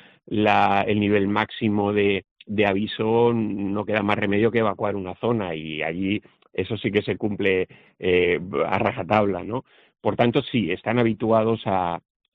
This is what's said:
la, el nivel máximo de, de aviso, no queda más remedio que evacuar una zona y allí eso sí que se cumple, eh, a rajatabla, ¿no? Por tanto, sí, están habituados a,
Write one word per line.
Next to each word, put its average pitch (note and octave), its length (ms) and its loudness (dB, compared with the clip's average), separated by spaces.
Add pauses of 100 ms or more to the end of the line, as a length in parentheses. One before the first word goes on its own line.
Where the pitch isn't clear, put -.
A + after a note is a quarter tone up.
(280)
la, G2+ 600 2
el G#2+ 120 2
nivel G2+ 280 2
máximo G#2 640 0
de, G2+ 340 0 (200)
de G#2 220 2
aviso, A2 680 2
no G2+ 500 -2
queda G#2+ 200 0
más G2+ 160 2
remedio G#2 320 2
que A#2 80 0
evacuar G#2 360 -2
una F#2 200 -8
zona G#2+ 400 -2
y D#2 260 -8
allí F#2+ 400 -2 (320)
eso G2+ 240 -4
sí G#2+ 140 -2
que G#2 100 2
se G2 160 -4
cumple, G2 500 0 (300)
eh, F2+ 420 2 (280)
a F2 100 -2
rajatabla, G2+ 680 0
¿no? A2 220 -8 (360)
Por G#2 140 -2
tanto, A#2+ 280 2
sí, G#2 260 -2
están G#2+ 300 -2
habituados A2+ 680 2
a, F2+ 360 -2 (340)